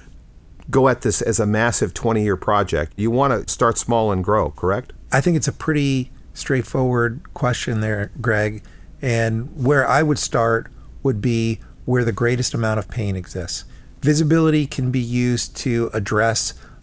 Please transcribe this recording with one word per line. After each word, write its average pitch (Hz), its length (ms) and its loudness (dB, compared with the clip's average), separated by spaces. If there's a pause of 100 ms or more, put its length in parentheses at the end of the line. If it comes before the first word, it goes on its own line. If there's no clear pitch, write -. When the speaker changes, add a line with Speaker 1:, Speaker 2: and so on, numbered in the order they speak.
(680)
Speaker 1:
go 135 180 4
at 123 140 2
this 107 220 0
as 110 160 0
a 107 80 2
massive 110 480 2
twenty-year 107 420 0
project. 90 580 0
You 107 140 0
wanna 127 380 0
start - 320 0
small 113 320 2
and 92 120 0
grow, 95 280 2
correct? 98 420 -4 (180)
Speaker 2:
I 135 80 2
think 170 160 2
it's - 120 0
a - 60 -2
pretty 139 580 -2 (220)
straightforward 123 880 0 (120)
question 123 480 -2
there, 107 300 -2 (100)
Greg. 107 420 0 (380)
And 113 480 0 (160)
where 135 220 4
I 143 160 4
would 147 160 2
start 113 480 2 (340)
would 117 200 0
be 113 380 0 (260)
where 123 180 2
the 113 80 0
greatest 120 420 0
amount 110 260 0
of - 80 -6
pain 101 280 -4
exists. - 480 -8 (380)
Visibility 151 680 4
can 127 240 -2
be 131 80 0
used 123 580 0
to 117 360 -2
address 110 600 0 (300)